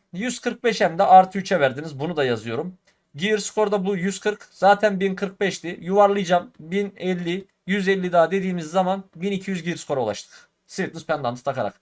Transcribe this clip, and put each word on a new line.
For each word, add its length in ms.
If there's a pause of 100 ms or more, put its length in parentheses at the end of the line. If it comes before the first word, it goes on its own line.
(120)
Yüz 280
kırk 240
beş 160
hem 180
de 40
artı 360
üçe 220
verdiniz. 400
Bunu 160
da 80
yazıyorum. 500 (420)
Gear 220
score'da 460
bu 120
yüz 240
kırk. 300
Zaten 500
bin 140
kırk 260
beşti. 400
Yuvarlayacağım. 720 (100)
Bin 360
elli, 480 (220)
yüz 220
elli 240
daha 180
dediğimiz 400
zaman 340 (120)
bin 160
iki 180
yüz 120
gear 140
score'a 260
ulaştık. 460 (180)
Sweetness 400
Pendant'ı 360
takarak. 400